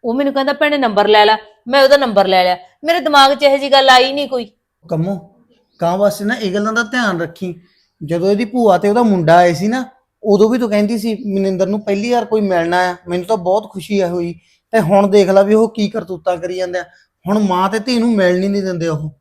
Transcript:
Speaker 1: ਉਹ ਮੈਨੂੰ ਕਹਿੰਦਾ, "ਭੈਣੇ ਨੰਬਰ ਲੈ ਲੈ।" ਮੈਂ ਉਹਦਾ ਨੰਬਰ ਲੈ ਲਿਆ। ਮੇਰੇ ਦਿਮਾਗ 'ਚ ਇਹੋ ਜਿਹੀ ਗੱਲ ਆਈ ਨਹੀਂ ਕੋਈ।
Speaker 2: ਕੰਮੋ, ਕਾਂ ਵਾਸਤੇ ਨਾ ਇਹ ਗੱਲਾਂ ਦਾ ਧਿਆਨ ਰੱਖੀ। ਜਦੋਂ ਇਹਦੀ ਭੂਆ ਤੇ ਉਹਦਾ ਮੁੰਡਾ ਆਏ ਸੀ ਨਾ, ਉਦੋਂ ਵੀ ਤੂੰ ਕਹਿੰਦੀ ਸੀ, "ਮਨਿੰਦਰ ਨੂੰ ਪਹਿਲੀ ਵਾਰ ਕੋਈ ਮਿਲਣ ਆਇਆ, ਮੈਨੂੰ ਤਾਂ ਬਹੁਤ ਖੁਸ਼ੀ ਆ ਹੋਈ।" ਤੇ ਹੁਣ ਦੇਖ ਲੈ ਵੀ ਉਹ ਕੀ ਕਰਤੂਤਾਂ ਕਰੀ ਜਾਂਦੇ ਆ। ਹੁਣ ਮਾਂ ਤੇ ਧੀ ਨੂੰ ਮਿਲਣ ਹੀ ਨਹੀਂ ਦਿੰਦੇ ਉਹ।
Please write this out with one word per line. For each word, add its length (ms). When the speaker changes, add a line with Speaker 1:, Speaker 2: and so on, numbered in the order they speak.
Speaker 1:
ਉਹ 100
ਮੈਨੂੰ 200
ਕਹਿੰਦਾ, 180
"ਭੈਣੇ 260
ਨੰਬਰ 300
ਲੈ 160
ਲੈ।" 120
ਮੈਂ 140
ਉਹਦਾ 140
ਨੰਬਰ 300
ਲੈ 180
ਲਿਆ। 120
ਮੇਰੇ 160
ਦਿਮਾਗ 340
'ਚ 80
ਇਹੋ 140
ਜਿਹੀ 160
ਗੱਲ 180
ਆਈ 220
ਨਹੀਂ 160
ਕੋਈ। 220
Speaker 2:
ਕੰਮੋ, 480
ਕਾਂ 200
ਵਾਸਤੇ 260
ਨਾ 100
ਇਹ 200
ਗੱਲਾਂ 180
ਦਾ 100
ਧਿਆਨ 380
ਰੱਖੀ। 400
ਜਦੋਂ 260
ਇਹਦੀ 140
ਭੂਆ 340
ਤੇ 100
ਉਹਦਾ 140
ਮੁੰਡਾ 340
ਆਏ 180
ਸੀ 140
ਨਾ, 160
ਉਦੋਂ 280
ਵੀ 80
ਤੂੰ 120
ਕਹਿੰਦੀ 280
ਸੀ, 400
"ਮਨਿੰਦਰ 280
ਨੂੰ 140
ਪਹਿਲੀ 320
ਵਾਰ 120
ਕੋਈ 160
ਮਿਲਣ 340
ਆਇਆ, 220
ਮੈਨੂੰ 180
ਤਾਂ 100
ਬਹੁਤ 340
ਖੁਸ਼ੀ 300
ਆ 80
ਹੋਈ।" 260
ਤੇ 100
ਹੁਣ 260
ਦੇਖ 240
ਲੈ 120
ਵੀ 120
ਉਹ 140
ਕੀ 200
ਕਰਤੂਤਾਂ 480
ਕਰੀ 200
ਜਾਂਦੇ 220
ਆ। 60
ਹੁਣ 100
ਮਾਂ 320
ਤੇ 80
ਧੀ 200
ਨੂੰ 140
ਮਿਲਣ 300
ਹੀ 60
ਨਹੀਂ 140
ਦਿੰਦੇ 260
ਉਹ। 220